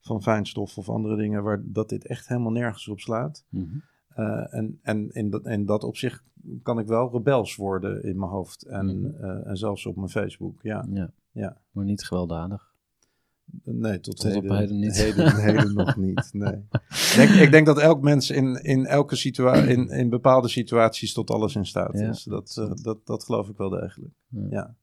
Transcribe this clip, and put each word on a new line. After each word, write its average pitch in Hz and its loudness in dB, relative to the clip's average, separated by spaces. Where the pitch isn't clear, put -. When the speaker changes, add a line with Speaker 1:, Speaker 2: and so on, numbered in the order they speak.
Speaker 1:
van 107 -6
fijnstof 107 -2
of 98 -12
andere 110 -4
dingen 104 -4
waar 104 -2
dat 107 -6
dit 110 -10
echt - -12
helemaal 120 -2
nergens 117 -6
op 101 -10
slaat. 127 -8
Speaker 2:
Mhm. 92 -6
Speaker 1:
Eh, 110 -6
en, 110 -8
en 107 -4
in 107 -4
dat, 98 -6
in 104 -2
dat 104 0
opzicht 120 -8
kan 117 -2
ik 104 -6
wel 120 0
rebels 120 0
worden 98 -4
in 92 -6
mijn 92 -6
hoofd 95 -8
en, 95 -4
Speaker 2:
Mhm. - -8
Speaker 1:
eh, 95 -10
en 101 -6
zelfs 101 -6
op 107 -8
mijn 95 -6
Facebook, - -6
ja. 107 -6
Speaker 2:
Ja. 95 -6
Speaker 1:
Ja. 104 -10
Speaker 2:
Maar 101 -6
niet 101 -4
gewelddadig. 90 -6
Speaker 1:
Nee, 113 -4
tot - -10
Speaker 2:
Tot - -6
op 101 -2
Speaker 1:
heden, 98 -2
Speaker 2:
heden 104 -2
niet. 104 0
Speaker 1:
heden, 110 4
heden 107 4
nog 101 0
niet, 95 -2
Speaker 2:
<laughs> - -
Speaker 1:
nee. 101 -4
Ik - 0
denk, 220 10
ik 190 10
denk 156 10
dat 147 6
elk 151 6
mens 143 4
in, 135 0
in 131 2
elke 143 2
situa-, 127 0
in, 123 2
in 127 0
bepaalde 123 4
situaties 113 0
tot 110 -4
alles 107 0
in 101 -2
staat 95 -4
Speaker 2:
Ja. 107 -2
Speaker 1:
is. 110 -8
Dat, 104 -10
eh, 107 -4
dat, 113 -8
dat 107 -6
geloof 107 -4
ik 104 -16
wel 98 -4
degelijk. 92 -10
Speaker 2:
Ja. 104 -10
Speaker 1:
Ja. 101 -8